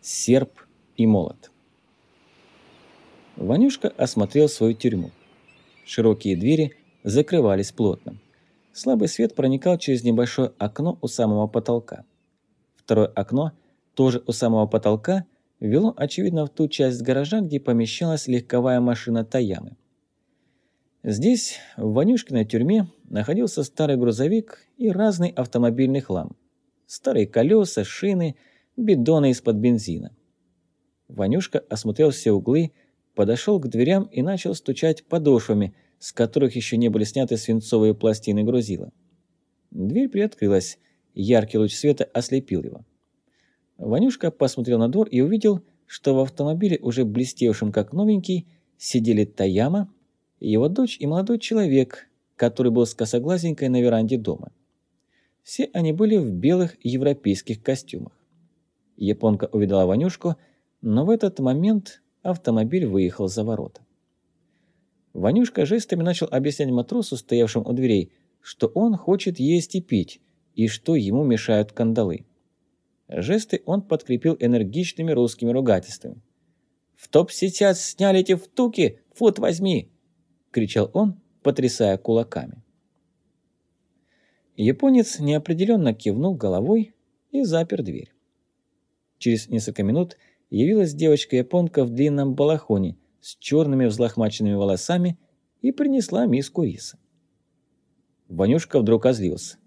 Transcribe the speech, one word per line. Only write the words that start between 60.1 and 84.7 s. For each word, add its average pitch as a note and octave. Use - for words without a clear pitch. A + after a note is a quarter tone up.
но A#2+
в G3+
этот G#3+
момент F3
автомобиль D#3+
выехал F#2+
за G#2+
ворота. -
Ванюшка E3
жестами F#3
начал E3+
объяснять C#3
матросу, B2+
стоявшему A#2
у B2
дверей, A#2+
что -
он A3
хочет F#3
есть D#3+
и F#3
пить, G2+
и A2
что D#3+
ему A#2
мешают G#2+
кандалы. A2+
Жесты D#3+
он F#3+
подкрепил D#3
энергичными B2
русскими A#2+
ругательствами. A#2+
«В -
топ E3+
сейчас F#3
сняли F#3+
эти F#3+
втуки, G#3
фут -
возьми!» — F3
кричал A2
он, G3
потрясая A#2+
кулаками. A2+
Японец B3+